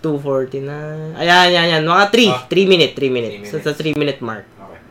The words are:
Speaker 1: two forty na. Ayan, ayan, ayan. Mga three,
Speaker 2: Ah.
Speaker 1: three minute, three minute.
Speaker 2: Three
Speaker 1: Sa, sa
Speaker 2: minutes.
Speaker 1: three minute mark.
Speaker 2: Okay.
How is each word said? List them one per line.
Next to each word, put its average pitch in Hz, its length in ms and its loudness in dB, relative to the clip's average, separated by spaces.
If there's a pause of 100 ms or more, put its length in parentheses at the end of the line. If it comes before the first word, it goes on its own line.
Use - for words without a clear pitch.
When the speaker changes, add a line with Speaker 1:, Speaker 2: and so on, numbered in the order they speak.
Speaker 1:
two 151 160 -2
forty 139 420 -4
na. 139 180 -10 (380)
Ayan, 175 380 4
ayan, 175 180 2
ayan. 160 140 2
Mga 175 240 4
three, 226 200 4
Speaker 2:
Ah. 127 200 -4
Speaker 1:
three 180 160 2
minute, 175 280 4
three 139 180 -2
minute. 113 280 -4
Speaker 2:
Three 104 80 -16
Speaker 1:
Sa, 104 80 -14
sa 156 80 -4
Speaker 2:
minutes. 147 140 -2
Speaker 1:
three 151 180 -4
minute 143 260 -2
mark. 110 300 -10
Speaker 2:
Okay. - 300 -20 (100)